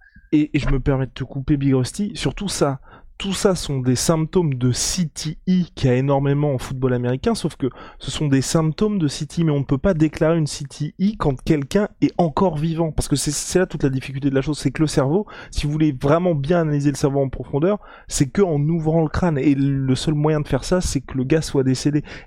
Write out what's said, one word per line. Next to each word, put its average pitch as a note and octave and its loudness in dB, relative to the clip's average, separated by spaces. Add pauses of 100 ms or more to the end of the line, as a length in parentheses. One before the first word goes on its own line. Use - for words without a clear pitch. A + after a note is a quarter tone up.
(300)
et, D3+ 2
et C#3+ -2
je C3 -2
me C#3 2
permets C3 0
de B2+ -10
te - -8
couper, C3+ -2
Big C#3 2
Rusty, C3+ -2
surtout D#3 -4
ça, C#3 -2 (380)
tout G3 -4
ça F#3+ 2
sont C#3 -4
des B2+ 2
symptômes D#3+ 0
de B2 0
C - -2
T - -8 (100)
E F#3 2 (100)
qu'il C3 2
y - 4
a B2 4
énormément C#3+ 2
en B2 -2
football B2+ -2
américain, B2 0
sauf - -4
que C3+ -2 (320)
ce - -10
sont D3+ -2
des C3+ 4
symptômes E3+ 0
de D3+ 0
C D3 -6
T - -4
E, - 2
mais D#3 2
on C#3+ 2
ne C#3 0
peut C#3+ 0
pas G3 2
déclarer D#3+ 2
une D3+ 2
C - -8
T D3 -8
E G#3 0
quand C#3 0
quelqu'un E3 0 (100)
est - 2
encore E3+ 2
vivant, D#3+ -2
parce - -2
que D3 0
c'est, D3 -2
c'est - 0
là F#3 2
toute - -6
la C#3+ 4
difficulté C3+ -2
de C3+ 0
la C3+ 2
chose, C#3+ -2
c'est C#3 -2
que - -2
le D#3 2
cerveau, D3 0 (240)
si - -4
vous D3 -2
voulez D#3 2
vraiment D#3+ 2
bien D#3 0
analyser D3 0
le C#3+ 0
cerveau C#3 0
en C3+ 0
profondeur, C#3 -2 (300)
c'est C#3 0
que G3 0
en E3+ 2
ouvrant D#3+ 2
le D3+ 0
crâne, E3 0
et C3+ 4
le C3+ 0
seul D#3 0
moyen D3+ 0
de D3 -6
faire C3 -2
ça, F#3 0
c'est - -2
que - -8
le B2+ 0
gars D3+ 2
soit C#3+ 0
décédé. C#3 0 (240)